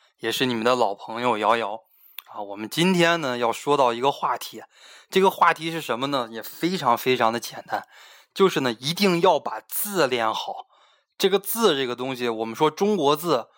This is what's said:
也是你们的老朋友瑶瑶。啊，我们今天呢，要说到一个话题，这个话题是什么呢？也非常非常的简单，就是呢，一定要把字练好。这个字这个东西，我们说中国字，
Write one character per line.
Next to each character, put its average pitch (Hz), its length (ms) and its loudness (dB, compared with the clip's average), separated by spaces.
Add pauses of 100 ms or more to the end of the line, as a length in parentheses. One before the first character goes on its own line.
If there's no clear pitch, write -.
(200)
也 117 120 -4
是 135 140 0
你 127 100 0
们 110 80 -4
的 123 140 4
老 104 180 2
朋 117 260 -10
友 120 160 2
瑶 107 200 4
瑶。 110 240 -4 (500)
啊， - 80 -16
我 101 160 -12
们 107 140 -10
今 180 240 2
天 170 260 4
呢， 127 180 -4
要 120 140 0
说 143 240 0
到 131 160 4
一 117 80 -4
个 139 140 0
话 127 240 -4
题， - 260 -14 (460)
这 190 100 2
个 190 100 6
话 175 240 2
题 160 180 -6
是 165 100 -6
什 120 180 -4
么 135 80 -2
呢？ 131 240 -2
也 113 100 -10
非 180 360 -4
常 123 200 2
非 127 200 2
常 113 160 4
的 120 60 -2
简 - 280 -14
单， - 180 -6 (480)
就 196 140 4
是 165 140 0
呢， 131 100 0
一 135 220 -6
定 180 260 2
要 170 180 4
把 110 220 -6
字 190 480 -2
练 117 260 0
好。 - 340 -8 (500)
这 196 120 2
个 190 80 2
字 196 380 0
这 135 100 -2
个 123 120 -4
东 131 180 -6
西， 123 140 -2
我 113 160 -4
们 113 100 -8
说 151 160 2
中 202 240 0
国 147 180 2
字， 151 440 0